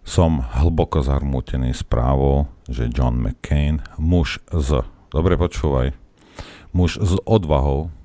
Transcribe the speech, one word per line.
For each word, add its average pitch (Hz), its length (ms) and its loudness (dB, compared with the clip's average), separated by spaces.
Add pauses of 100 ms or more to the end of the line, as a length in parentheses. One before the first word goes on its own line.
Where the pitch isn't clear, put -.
Som 80 400 2
hlboko 78 640 0
zarmútený 67 720 -2
správou, 67 720 0 (160)
že 58 240 -4
John 60 320 0
McCain, 73 640 0 (160)
muž 82 480 2
z, 71 320 0 (320)
dobre 80 240 2
počúvaj, 69 560 0 (800)
muž 87 240 0
s 90 240 0
odvahou 76 720 0 (120)